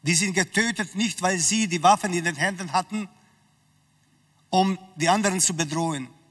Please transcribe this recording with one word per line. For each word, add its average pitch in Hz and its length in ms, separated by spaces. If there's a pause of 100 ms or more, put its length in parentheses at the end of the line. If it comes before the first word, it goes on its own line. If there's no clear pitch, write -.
Die 165 140
sind 185 180
getötet, 190 600
nicht 202 260
weil 185 180
sie 214 280
die 170 140
Waffen 196 320
in 170 120
den 170 100
Händen 175 380
hatten, 190 340 (1400)
um 190 280 (200)
die 147 100
anderen 190 320
zu 180 160
bedrohen. 156 540 (220)